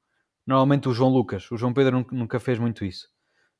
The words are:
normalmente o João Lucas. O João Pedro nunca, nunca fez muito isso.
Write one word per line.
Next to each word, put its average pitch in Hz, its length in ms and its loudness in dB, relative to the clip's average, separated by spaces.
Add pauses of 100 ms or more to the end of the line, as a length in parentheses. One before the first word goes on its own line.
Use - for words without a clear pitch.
(460)
normalmente 135 420 2
o 131 60 0
João 131 180 2
Lucas. 113 400 -2
O 120 60 -4
João 123 160 -2
Pedro 131 240 2
nunca, 127 180 -4
nunca 120 240 -4
fez 123 200 -2
muito 117 260 -4
isso. - 240 -10 (500)